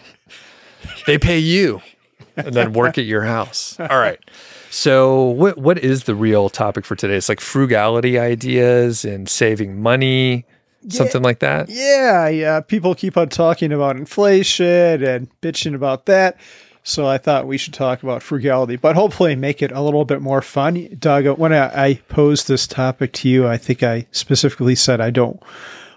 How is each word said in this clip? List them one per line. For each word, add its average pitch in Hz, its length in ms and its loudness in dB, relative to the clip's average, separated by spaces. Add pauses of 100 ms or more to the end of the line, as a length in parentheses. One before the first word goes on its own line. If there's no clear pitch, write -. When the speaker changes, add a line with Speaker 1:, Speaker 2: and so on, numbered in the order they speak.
(1040)
Speaker 1:
They - 120 2
pay 170 220 2
you 160 420 0 (540)
and 139 180 -8
then 117 200 0
work 123 240 0
at 127 80 -2
your 107 180 -2
house. - 560 -6
All 139 200 0
right. 101 200 0 (500)
So 131 540 4
what, 131 340 2
what 151 200 2
is 131 260 -2
the 110 120 -2
real 104 340 2
topic 104 360 -4
for 101 100 -8
today? 98 200 -2
It's, 92 140 -2
like, 107 100 -4
frugality 120 800 0
ideas 120 840 0
and 98 240 -8
saving 104 520 -2
money, 131 640 0 (360)
Speaker 2:
Yeah. 190 160 -12
Speaker 1:
something 131 240 0
like 123 180 0
that? 147 300 -2
Speaker 2:
Yeah, 247 580 2
yeah. 156 320 0
People 180 360 -2
keep 190 220 -6
on 165 120 2
talking 165 420 0
about 143 240 0
inflation 175 1080 2
and 127 260 -4 (120)
bitching 160 340 -6
about 135 320 -4
that. 190 300 2 (460)
So 143 240 -4
I 135 100 0
thought 131 300 0
we 135 100 -4
should 147 160 -10
talk 127 300 -4
about 127 180 -6
frugality, 127 540 -2
but 156 200 2
hopefully 180 400 2
make 139 280 -4
it 135 80 -2
a 135 100 -6
little 147 240 0
bit 143 160 -2
more 135 200 -2
fun. 170 580 -4
Doug, 143 260 2 (140)
when 160 140 2
I, 139 340 2
I 139 60 4 (160)
posed 147 380 2
this 131 200 0
topic 127 460 -4
to - 160 -2
you, 127 180 4
I 117 100 -2
think - 240 -4
I 117 300 -2
specifically 127 640 0
said 120 260 0
I 113 80 -2
don't 120 320 -2 (560)